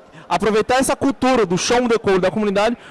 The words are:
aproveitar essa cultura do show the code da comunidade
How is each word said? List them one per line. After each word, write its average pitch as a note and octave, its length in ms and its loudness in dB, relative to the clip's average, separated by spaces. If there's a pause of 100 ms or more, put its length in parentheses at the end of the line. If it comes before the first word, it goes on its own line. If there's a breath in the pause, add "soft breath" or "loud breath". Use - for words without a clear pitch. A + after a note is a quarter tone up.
(280 loud breath)
aproveitar G#3+ 480 0
essa C4+ 180 0
cultura B3+ 520 0
do F3 100 -2
show A#3+ 320 0
the A3+ 100 2
code F#3+ 220 0
da F#3 100 0
comunidade G#3 460 -2 (140 loud breath)